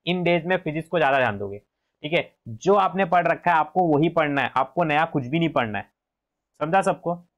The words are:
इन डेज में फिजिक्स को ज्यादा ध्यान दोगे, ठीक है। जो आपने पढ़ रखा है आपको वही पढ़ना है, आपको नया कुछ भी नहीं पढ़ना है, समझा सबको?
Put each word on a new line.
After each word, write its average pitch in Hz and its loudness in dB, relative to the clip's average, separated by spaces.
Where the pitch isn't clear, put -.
इन 180 -2
डेज 170 0
में 185 0
फिजिक्स 160 -6
को 175 -2
ज्यादा 139 2
ध्यान 110 0
दोगे, 101 -10
ठीक - -14
है। 156 2
जो 151 0
आपने 190 0
पढ़ 170 2
रखा 165 -2
है 160 4
आपको 170 0
वही 156 4
पढ़ना 147 0
है, 117 -2
आपको 139 0
नया 156 2
कुछ 135 -4
भी 147 -2
नहीं 165 2
पढ़ना 110 -2
है, 101 -10
समझा 170 0
सबको? 175 -2